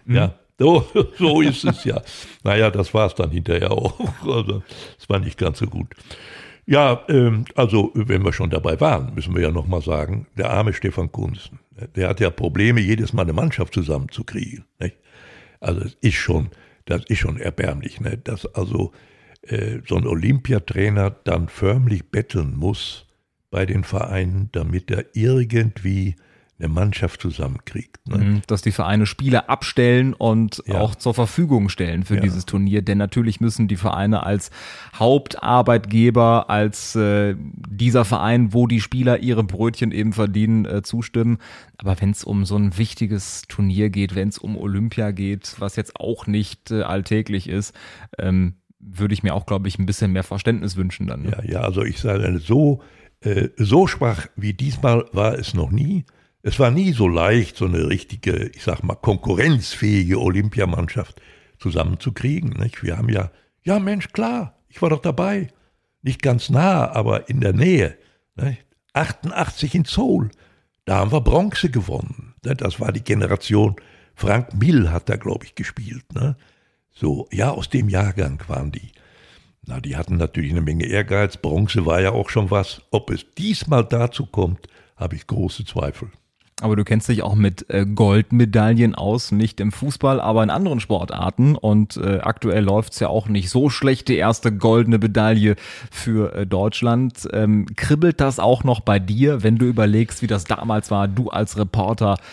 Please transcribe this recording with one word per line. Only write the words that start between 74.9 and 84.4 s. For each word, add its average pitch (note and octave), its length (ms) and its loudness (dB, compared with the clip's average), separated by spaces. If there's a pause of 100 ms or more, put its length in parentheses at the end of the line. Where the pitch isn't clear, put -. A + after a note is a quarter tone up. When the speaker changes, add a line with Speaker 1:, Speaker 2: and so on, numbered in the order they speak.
Speaker 2:
hat E2+ 180 -4
da, G#2 80 0
glaub G2 260 -6
ich, - 120 -20
gespielt, - 580 -12
ne? C3+ 240 -2 (560)
So, C#2+ 380 -4
ja, C3 200 -2
aus - 180 -6
dem G#2+ 200 0
Jahrgang F#2 580 -2
waren D2 240 -6
die. - 200 -14 (760)
Na, B1+ 120 -8
die C#2 180 -8
hatten F2 200 -2
natürlich E2 340 -2
eine E2+ 100 0
Menge D#2+ 240 -2
Ehrgeiz, G2+ 520 0
Bronze F2 480 0
war E2 160 2
ja F#2+ 100 2
auch - 180 -2
schon G2+ 200 0
was. G2+ 400 -2
Ob A2 220 -2
es - 120 -6 (140)
diesmal D#3+ 480 0
dazu A#2+ 400 -2
kommt, F#2 420 -2 (280)